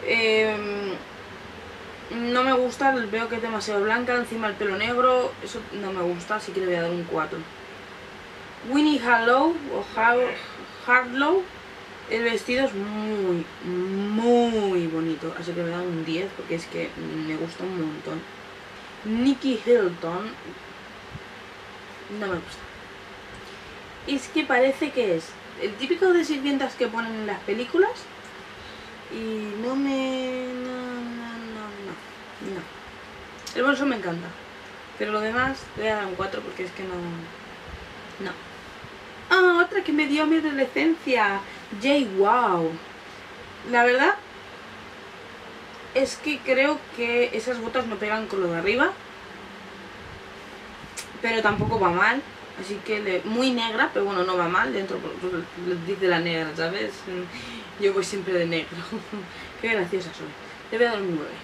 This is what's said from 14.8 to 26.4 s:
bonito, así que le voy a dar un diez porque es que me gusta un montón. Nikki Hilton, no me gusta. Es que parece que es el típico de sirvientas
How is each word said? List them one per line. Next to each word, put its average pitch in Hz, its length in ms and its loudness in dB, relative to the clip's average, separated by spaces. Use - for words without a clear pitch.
bonito, 160 500 -2
así 175 140 -6
que 170 60 -2
le 175 60 0
voy 170 80 -2
a 175 60 -4
dar 180 80 -2
un 165 180 -2
diez 170 320 -2
porque 170 200 -4
es 165 100 -6
que 165 240 -4
me 156 100 -2
gusta 170 280 -4
un 185 160 -2
montón. 156 400 -4
Nikki 247 600 4
Hilton, 190 680 4
no 202 60 -2
me 185 80 0
gusta. - 280 -8
Es 269 220 -2
que 302 160 2
parece 269 460 6
que 208 260 4
es - 140 -4
el 208 140 -2
típico 349 380 4
de 339 120 8
sirvientas 277 500 2